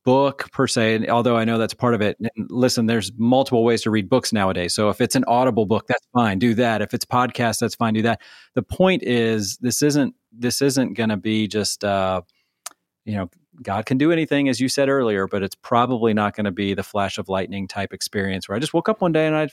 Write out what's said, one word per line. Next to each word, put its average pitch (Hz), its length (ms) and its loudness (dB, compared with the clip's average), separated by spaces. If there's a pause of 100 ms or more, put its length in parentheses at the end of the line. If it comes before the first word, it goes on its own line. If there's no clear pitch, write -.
book 135 480 2
per 131 160 0
se, 110 280 2
and 110 160 -2
although 117 260 2
I 113 80 2
know 113 140 0
that's 110 160 -2
part 120 180 0
of 101 80 0
it. 104 180 0
And 110 300 -6
listen, 123 380 2
there's 107 300 -2
multiple 123 460 2
ways 117 200 2
to 110 80 0
read 104 180 0
books 127 240 0
nowadays. 92 400 0
So 107 160 2
if 98 100 -2
it's 123 160 0
an 127 100 2
Audible 117 420 2
book, 107 200 0
that's 123 240 -2
fine. 107 280 2
Do 117 160 2
that. 113 260 0
If 104 120 -4
it's - 120 -6
podcast, 123 540 -2
that's 117 160 -4
fine. 113 180 0
Do 110 80 0
that. 113 180 0 (360)
The 127 80 0
point 185 400 2
is, 113 580 0
this 123 200 -2
isn't, 147 340 2 (160)
this 120 300 -4
isn't 131 360 2
gonna 110 200 0
be 110 300 -2
just, 104 380 -4
uh, 95 380 0 (840)
you 107 100 -4
know, 92 140 -4 (320)
God 104 240 -6
can 131 140 -2
do 156 120 4
anything, 143 380 0
as 117 100 -2
you 131 100 0
said 139 200 0
earlier, 110 380 0
but 98 160 -4
it's 98 100 -6
probably 117 600 0
not 104 200 0
gonna 104 160 -2
be 98 220 -2
the 95 80 -2
flash 101 380 -4
of 98 100 -10
lightning 95 380 -4
type 98 260 -8
experience 95 560 -6
where 101 60 -4
I 117 40 -4
just 151 140 -4
woke 170 160 0
up 214 120 -2
one 175 100 2
day 156 160 2
and 156 80 0
I, 156 180 -2